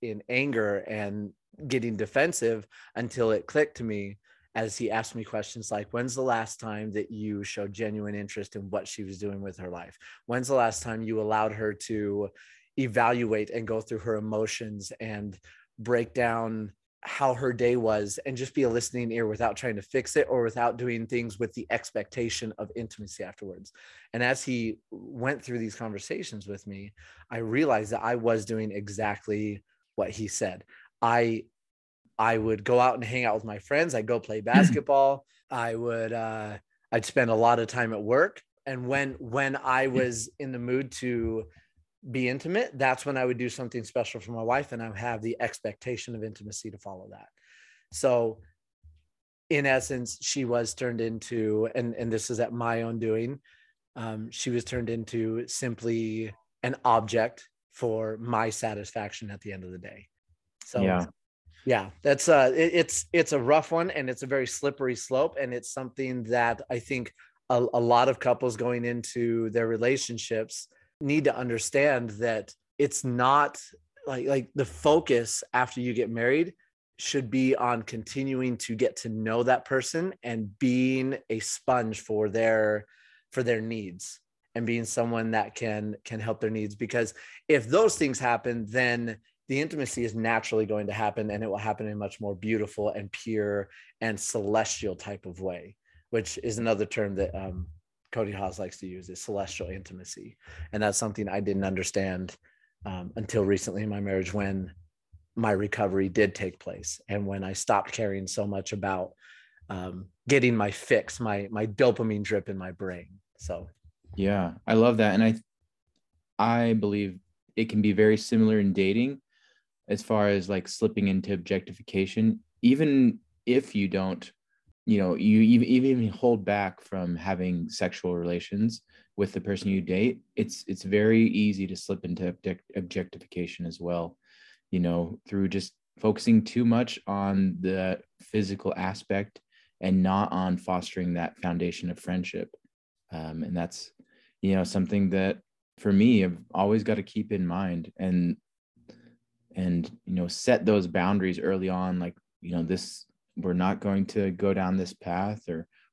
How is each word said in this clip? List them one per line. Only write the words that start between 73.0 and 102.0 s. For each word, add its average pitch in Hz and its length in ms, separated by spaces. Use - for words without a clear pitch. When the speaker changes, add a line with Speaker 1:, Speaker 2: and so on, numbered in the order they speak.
Speaker 1:
not 131 520
like, 127 220
like, 139 260
the 139 120
focus 147 880
after 123 260
you 123 140
get 113 160
married 131 440
should 127 340
be 131 240
on 120 280
continuing 127 760
to - 180
get 117 220
to - 100
know 113 340
that 123 220
person 165 500
and 110 360
being 131 580
a 113 100
sponge 113 640
for 107 260
their, 107 580
for 131 120
their 117 180
needs 110 580
and 117 100
being 117 180
someone 113 480
that 107 240
can, 107 480
can 113 160
help 110 220
their 110 80
needs. 107 260
Because 117 380
if 139 180
those 185 300
things 135 240
happen, 117 480
then 120 520
the 135 140
intimacy 147 420
is 110 120
naturally 113 500
going 104 220
to 101 60
happen, 107 380
and 104 140
it - 20
will - 80
happen 107 300
in 107 80
a - 20
much 104 240
more 101 160
beautiful 104 540
and 101 200
pure 104 600
and 110 180
celestial 104 760
type 101 280
of 90 140
way, 90 380
which 113 340
is 110 140
another 113 280
term 101 300
that, 92 180
um, 92 360
Cody 104 200
Haas 95 260
likes 92 220
to 95 80
use, 90 200
is 90 140
celestial 98 480
intimacy. 95 640
And 107 80
that's 104 160
something 107 320
I 101 120
didn't 98 220
understand, 95 720